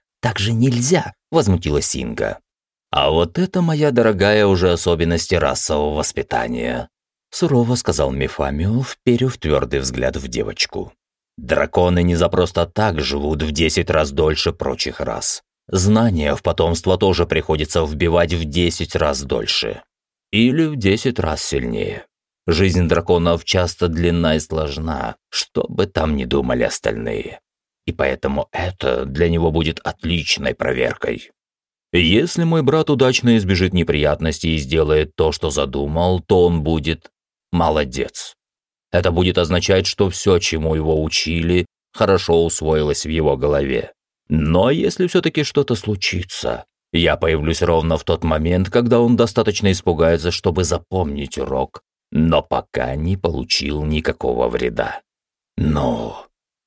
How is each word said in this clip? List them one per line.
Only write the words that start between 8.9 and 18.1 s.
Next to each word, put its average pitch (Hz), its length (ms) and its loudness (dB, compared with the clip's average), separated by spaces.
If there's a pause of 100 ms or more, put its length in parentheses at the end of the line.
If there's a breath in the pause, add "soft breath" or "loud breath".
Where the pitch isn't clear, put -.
твёрдый 69 420 0
взгляд 64 360 -4
в 67 120 -8
девочку. 57 640 -6 (440)
«Драконы 87 680 0
не 87 140 2
за 85 120 2
просто 87 380 0
так 98 340 -2
живут 71 420 -2
в 78 100 -2
десять 78 380 0
раз 78 200 2
дольше 78 420 0
прочих - 480 -6
рас. - 420 -6 (260)
Знания 95 680 2
в - 80 -8
потомство 85 560 0
тоже 87 280 2
приходится 78 580 -2
вбивать 82 500 0